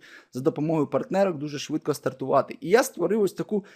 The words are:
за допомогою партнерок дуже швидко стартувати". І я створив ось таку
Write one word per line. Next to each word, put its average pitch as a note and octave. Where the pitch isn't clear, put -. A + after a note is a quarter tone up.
за B2+
допомогою D3+
партнерок F3
дуже C#3+
швидко D3+
стартувати". C3
І D#3+
я A3+
створив F#3
ось F#3+
таку F#3+